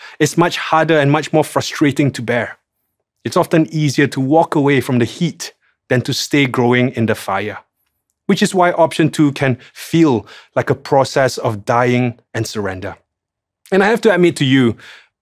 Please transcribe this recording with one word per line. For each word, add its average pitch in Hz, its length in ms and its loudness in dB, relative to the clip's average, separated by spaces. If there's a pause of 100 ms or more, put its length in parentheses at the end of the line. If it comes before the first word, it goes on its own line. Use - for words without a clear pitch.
(180)
is 151 200 0
much 170 180 2
harder 160 420 0
and 139 140 2
much 151 220 -2
more 156 100 2
frustrating 139 680 0
to 127 100 -10
bear. 117 340 -4 (680)
It's - 120 -6
often 165 340 2
easier 151 380 0
to 139 120 -6
walk 156 340 2
away 139 260 2
from 127 180 -2
the 117 60 2
heat - 480 -6 (360)
than 123 140 0
to 135 120 -4
stay 143 320 0
growing 123 440 0
in 113 160 -2
the 110 80 -2
fire, 98 440 -6 (680)
which 202 160 0
is 196 120 0
why 180 180 2
option 160 380 0
two 147 220 2
can 135 260 -2 (140)
feel 151 540 0 (280)
like - 160 -2
a 131 40 2
process 135 600 0
of 107 280 -6
dying 123 540 0 (140)
and 113 140 -6
surrender. 95 500 -8 (760)
And 196 100 2
I 196 60 2
have 220 140 0
to 214 120 4
admit 175 220 2
to 147 80 -2
you, 131 320 2 (460)